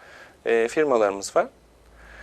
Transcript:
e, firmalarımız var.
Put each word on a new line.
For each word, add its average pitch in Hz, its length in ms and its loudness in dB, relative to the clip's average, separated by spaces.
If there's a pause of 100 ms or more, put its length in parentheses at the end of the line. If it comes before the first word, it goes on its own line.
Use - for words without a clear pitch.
(440)
e, 117 240 0
firmalarımız 110 680 0
var. 196 100 2 (760)